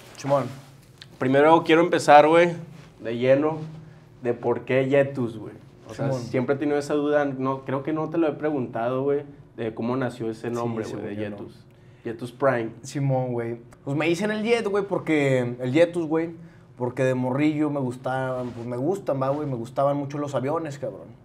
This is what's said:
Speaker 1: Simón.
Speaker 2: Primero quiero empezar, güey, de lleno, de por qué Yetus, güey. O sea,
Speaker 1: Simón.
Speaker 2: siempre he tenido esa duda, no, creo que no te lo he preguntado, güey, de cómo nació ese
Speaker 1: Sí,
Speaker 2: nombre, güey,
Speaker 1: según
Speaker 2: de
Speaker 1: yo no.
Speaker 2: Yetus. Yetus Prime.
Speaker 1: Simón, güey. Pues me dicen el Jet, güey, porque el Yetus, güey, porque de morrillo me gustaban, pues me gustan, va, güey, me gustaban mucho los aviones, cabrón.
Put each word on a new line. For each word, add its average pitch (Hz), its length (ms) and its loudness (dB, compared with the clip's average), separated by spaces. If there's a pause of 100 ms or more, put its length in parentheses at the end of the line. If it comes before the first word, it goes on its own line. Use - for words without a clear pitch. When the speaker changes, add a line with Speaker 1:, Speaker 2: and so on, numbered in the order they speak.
(160)
Speaker 1:
Simón. 139 280 0 (760)
Speaker 2:
Primero 143 460 6
quiero 165 180 6
empezar, 151 460 8
güey, 170 240 6 (480)
de 117 180 -6
lleno, 143 400 4 (640)
de 120 120 -2
por 120 300 -2
qué 135 240 2
Yetus, 131 480 2
güey. 104 160 -12 (380)
O 110 40 -14
sea, 113 120 -4
Speaker 1:
Simón. 131 160 0
Speaker 2:
siempre 123 320 0
he 139 40 -2
tenido 147 200 0
esa 147 160 -2
duda, 147 300 2
no, 135 400 -4
creo 135 180 -4
que 160 100 -4
no 156 160 -4
te 165 100 -4
lo 165 100 2
he 143 40 0
preguntado, 131 720 -4
güey, 143 220 0 (320)
de 113 180 -6
cómo 120 220 -4
nació 120 340 -4
ese 113 180 -8
Speaker 1:
Sí, 117 60 -4
Speaker 2:
nombre, 117 300 -4
güey, 107 120 -8
Speaker 1:
según 101 120 -8
Speaker 2:
de 104 80 -8
Speaker 1:
yo 104 140 -6
no. 98 80 -12
Speaker 2:
Yetus. - 280 -18 (380)
Yetus 120 280 -10
Prime. 120 380 0 (120)
Speaker 1:
Simón, 131 500 -2
güey. 117 260 -6 (260)
Pues 139 120 -4
me 156 100 0
dicen 170 240 0
el 214 140 -4
Jet, 233 240 0
güey, 196 160 0
porque 139 760 0
el 127 120 -2
Yetus, 170 340 2
güey, 160 240 -2 (460)
porque 123 280 -4
de 131 100 2
morrillo 147 560 0
me 143 100 -4
gustaban, 127 720 -4
pues 117 160 -12
me 120 100 -6
gustan, 143 440 -2
va, 131 100 0
güey, 151 180 -2
me 131 80 -4
gustaban 139 400 0
mucho 143 220 -6
los 143 180 -6
aviones, 143 420 -4
cabrón. 95 300 -10 (160)